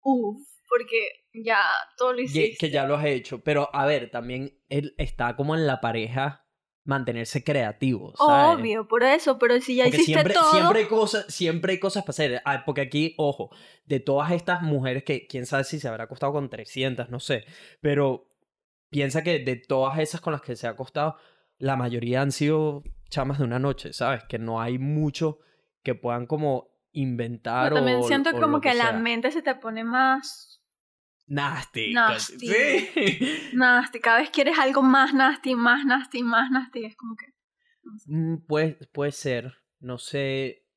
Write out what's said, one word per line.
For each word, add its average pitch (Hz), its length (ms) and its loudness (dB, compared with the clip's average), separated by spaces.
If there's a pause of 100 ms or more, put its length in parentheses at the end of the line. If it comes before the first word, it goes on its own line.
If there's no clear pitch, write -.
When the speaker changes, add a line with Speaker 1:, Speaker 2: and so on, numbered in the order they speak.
Speaker 1:
uh, 247 300 2
uff, 277 160 -16 (200)
porque 240 280 0 (360)
ya 220 280 0 (360)
todo 254 160 2
lo 247 60 -2
Speaker 2:
Que, 247 60 -2
Speaker 1:
hiciste. 160 340 0
Speaker 2:
que 160 140 -2
ya 139 140 0
lo 143 100 2
has 151 80 -2
hecho, 131 400 -2
pero 143 280 0
a 139 140 0
ver, 135 240 0
también 127 480 -8 (100)
él 143 300 -4
está 120 380 -2
como 139 180 0
en 160 120 2
la 131 140 0
pareja 120 640 -4 (380)
mantenerse 123 640 -4
creativo, 127 720 -2
¿sabes? 294 420 6
Speaker 1:
Obvio, 220 300 -4
por 233 160 2
eso, 269 340 4
pero 247 220 4
si 254 160 -4
ya 254 80 4
Speaker 2:
Porque 247 140 4
Speaker 1:
hiciste 320 160 4
Speaker 2:
siempre, 311 200 4
Speaker 1:
todo. 320 160 6
Speaker 2:
siempre 311 300 6
hay 208 80 2
cosas, 220 400 0
siempre 170 460 -2
hay 180 40 -6
cosas 196 240 -2
para - 80 -8
hacer. 131 340 -2
Ah, 139 220 -2
porque 139 140 -2
aquí, 147 380 -2
ojo, 147 320 -2 (340)
de 135 160 -2
todas 143 320 0
estas 170 300 -2
mujeres 135 420 -2
que 135 240 -4
quién 123 180 -8
sabe 139 160 -2
si 151 160 -6
se 143 80 -8
habrá 113 180 -8
acostado 139 280 -6
con 143 180 -4
trescientas, 120 600 -6
no 127 100 -10
sé, 120 240 -4 (360)
pero 143 460 0 (640)
piensa 143 340 -2
que 165 160 0
de 127 160 -2
todas 135 460 -2
esas 156 200 -4
con 165 120 -4
las 143 100 -6
que 120 140 -10
se 120 100 -10
ha 117 40 -4
acostado, 147 460 -6 (420)
la 135 180 -2
mayoría 120 460 -2
han 139 100 0
sido 151 500 0 (260)
chamas 139 300 -4
de 143 60 2
una 120 160 -2
noche, 139 320 -2
¿sabes? 123 320 -2
Que 117 160 -8
no 113 200 -4
hay 123 180 -4
mucho 151 600 -2 (460)
que 127 100 -2
puedan 120 320 -6
como 147 460 -2 (200)
inventar 120 720 -2
Speaker 1:
Pero 143 100 2
también 254 220 2
Speaker 2:
o, 247 40 0
Speaker 1:
siento 277 280 2
Speaker 2:
o - 20 -2
Speaker 1:
como 302 240 2
Speaker 2:
lo 294 60 0
que 277 80 2
Speaker 1:
que 247 40 2
la 240 160 2
Speaker 2:
sea. 226 80 -4
Speaker 1:
mente 233 320 0
se 320 120 -4
te 285 120 -2
pone 226 300 -8
más 262 640 0 (800)
Speaker 2:
Nasty. 143 680 -4
Speaker 1:
Nasty. 233 560 0
Speaker 2:
Sí. 277 1040 0
<laughs> - 40 -12
Speaker 1:
Nasty. 247 460 2
Cada 226 180 4
vez 302 120 0
quieres 302 280 2
algo 277 240 4
más 262 320 6
nasty, 269 400 2
más 240 300 2
nasty, 262 400 0
más 233 260 2
nasty. 254 340 -4
Es 220 120 -16
como 226 180 -14
que... - 120 -20 (580)
No 214 140 -18
sé. - 120 -20
Speaker 2:
Mm, 160 380 -2
puede, 151 240 0 (200)
puede 143 200 -4
ser. 127 420 -6 (240)
No 123 200 -12
sé. 135 680 -6 (100)